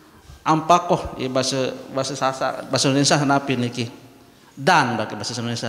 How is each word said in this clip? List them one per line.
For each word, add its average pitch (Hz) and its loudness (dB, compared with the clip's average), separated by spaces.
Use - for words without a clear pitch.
ampakoh, 160 2
ya 131 -4
bahasa, 131 -2
bahasa 135 -4
Sasa, 135 -2
bahasa 135 2
Indonesia 143 4
napi 139 2
niki? 120 -2
Dan 135 2
pakai 107 -4
bahasa 107 -6
Indonesia 117 -4